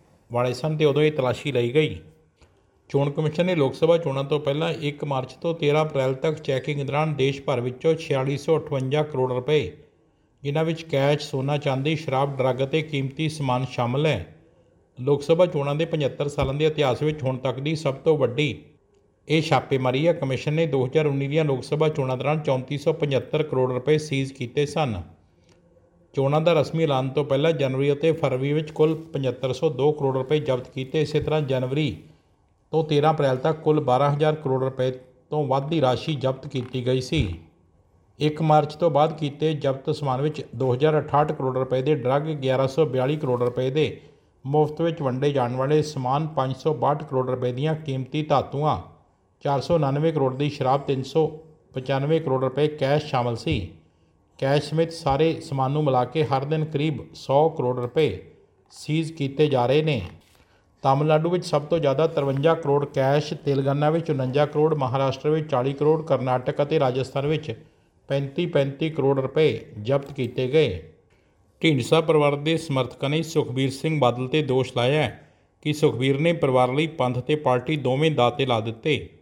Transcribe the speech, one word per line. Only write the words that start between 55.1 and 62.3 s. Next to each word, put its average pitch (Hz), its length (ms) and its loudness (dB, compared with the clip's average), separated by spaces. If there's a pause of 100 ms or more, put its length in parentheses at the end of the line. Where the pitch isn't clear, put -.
ਸਮਾਨ 131 300 -2
ਨੂੰ 151 140 0
ਮਿਲਾ 127 200 2
ਕੇ 151 200 -2
ਹਰ 135 200 0
ਦਿਨ 156 200 -2
ਕਰੀਬ 151 340 -2 (160)
ਸੌ 147 340 2
ਕਰੋੜ 127 320 -2
ਰੁਪਏ 120 380 0 (520)
ਸੀਜ਼ 156 420 -4
ਕੀਤੇ 143 340 0
ਜਾ 127 200 2
ਰਹੇ 143 160 4
ਨੇ। 151 180 0 (800)
ਤਾਮਿਲਨਾਡੂ 151 480 2
ਵਿੱਚ 180 140 -2
ਸਭ 147 180 0
ਤੋਂ 165 160 0
ਜ਼ਿਆਦਾ 160 280 2
ਤਰਵੰਜਾ 143 480 0